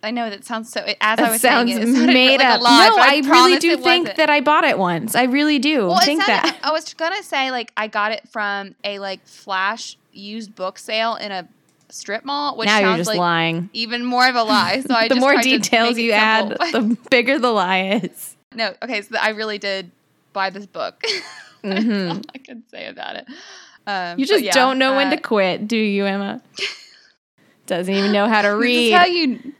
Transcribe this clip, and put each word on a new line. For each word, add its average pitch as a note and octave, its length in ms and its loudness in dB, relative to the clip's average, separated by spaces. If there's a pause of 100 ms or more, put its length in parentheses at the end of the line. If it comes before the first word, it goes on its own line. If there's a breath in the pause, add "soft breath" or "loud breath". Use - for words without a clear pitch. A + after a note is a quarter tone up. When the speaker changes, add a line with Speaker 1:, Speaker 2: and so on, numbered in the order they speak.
Speaker 1:
I G#3+ 80 -6
know A#3+ 180 -4
that G3+ 160 -14
sounds A3+ 260 -10
so, A#3+ 100 -6
as G#3 180 -6
Speaker 2:
That G#3+ 200 0
Speaker 1:
I A3+ 120 2
was A3+ 100 -4
saying A#3+ 280 4
it, A#3+ 80 -2
Speaker 2:
sounds A3+ 120 0
Speaker 1:
it B3 40 2
sounded B3+ 200 4
Speaker 2:
made C4 260 6
Speaker 1:
like C4+ 80 4
Speaker 2:
up. A#3+ 120 4
Speaker 1:
a A#3+ 40 -4
lie, A#3 260 8
Speaker 2:
No, A3+ 60 4
Speaker 1:
but G#3 60 6
I B3 40 6
Speaker 2:
I C#4+ 120 6
really C#4 100 0
Speaker 1:
promise D#4+ 320 6
Speaker 2:
do E4+ 120 2
Speaker 1:
it D4+ 100 0
Speaker 2:
think F4 220 2
Speaker 1:
wasn't. - 140 -6
Speaker 2:
that D#4 120 2
I D4 120 4
bought D4+ 240 2
it C4+ 120 2
once. F3+ 380 -2
I A#3+ 80 2
really C#4+ 360 0
do B3+ 280 0
Speaker 1:
Well, - 120 2
it F4 60 4
Speaker 2:
think D#4+ 180 0
Speaker 1:
sounded, C#4+ 300 0
Speaker 2:
that. - 100 -16
Speaker 1:
I C#4+ 80 -2
was D#4+ 220 -6
gonna F#4 300 -6
say, C4+ 280 -4
like, A#3+ 260 -8
I G#3+ 100 -6
got G#3+ 260 -4
it - 160 -12
from G3+ 540 -8
a, G3+ 160 -8
like, G3 260 -10
flash G3 720 -8 (140)
used G#3 440 -16
book F#3+ 220 -10
sale A3 380 -4
in G3+ 160 -10
a F3+ 160 -10 (420)
strip G#3+ 360 -10
mall, C#4+ 320 -4
which A3 100 -2
Speaker 2:
Now G#3+ 120 6
you're G3 100 4
Speaker 1:
sounds E3 120 0
Speaker 2:
just F3 80 -4
Speaker 1:
like E3 100 -2
Speaker 2:
lying. E3+ 540 0
Speaker 1:
even A#3 320 -6
more B3 220 2
of B3+ 80 0
a A#3 80 0
lie. G#3 380 0
So C#4 120 -4
Speaker 2:
<laughs> - 20 2
Speaker 1:
I A3+ 140 2
Speaker 2:
The B3 60 4
Speaker 1:
just B3 60 2
Speaker 2:
more C#4 120 4
Speaker 1:
tried A#3+ 100 2
to C4 60 0
Speaker 2:
details A#3 460 2
Speaker 1:
make - 20 -6
it A#3 100 -4
Speaker 2:
you A#3 60 0
add, A3 480 2
Speaker 1:
simple. E4 200 -2
<laughs> G#3+ 140 0
Speaker 2:
the - 140 -20
bigger B3+ 280 2
the B3 140 0
lie F#3+ 520 0
is. - 320 -14 (180)
Speaker 1:
No, A3+ 280 -6
okay, A3+ 200 -6
so A3 160 -10
I G#3+ 120 0
really G#3+ 280 -6
did F#3+ 340 -8 (420)
buy F#3+ 180 -4
this G3 140 -16
book. - 360 -10
<laughs> - 640 -12
That's G3 200 -2
Speaker 2:
Mm-hmm. G3 280 -2
Speaker 1:
all E3 100 -8 (120)
I C4 40 -20
can - 320 -20
say - 180 -14
about - 300 -14
it. - 80 -16 (600 loud breath)
Um, F#3 320 -8
Speaker 2:
You C4+ 60 -2
Speaker 1:
but C4+ 40 -8
Speaker 2:
just F#4+ 160 2
Speaker 1:
yeah, F#3 80 -2
Speaker 2:
don't C4 260 2
know C4 160 0
when C#4 160 0
to D#4 60 -2
Speaker 1:
uh, - 40 -10
Speaker 2:
quit, G3+ 460 -2
do A3+ 100 -2
you, G3+ 280 -2
Emma? G3 360 -6 (160)
Speaker 1:
<laughs> - 1080 -16
Speaker 2:
Doesn't F3+ 280 -4
even G3 180 0
know G3+ 160 2
how G#3+ 140 4
to G3+ 80 2
Speaker 1:
This G#3 120 -2
Speaker 2:
read. A#3+ 260 2
Speaker 1:
is A3+ 60 4
how F4 120 8
you E4 540 -2